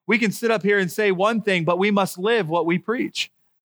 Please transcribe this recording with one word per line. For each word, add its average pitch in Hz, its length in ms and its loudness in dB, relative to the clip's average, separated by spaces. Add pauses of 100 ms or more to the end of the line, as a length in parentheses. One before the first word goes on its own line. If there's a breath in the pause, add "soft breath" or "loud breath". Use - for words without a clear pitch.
We 220 100 2
can 220 140 0
sit 226 180 -2
up 208 140 0
here 202 160 2
and 185 100 -2
say 208 220 0
one 202 300 0
thing, 185 220 0
but 175 140 2
we 208 140 2
must 190 260 0
live 202 300 0
what 165 180 0
we 170 120 2
preach. - 520 -6 (340)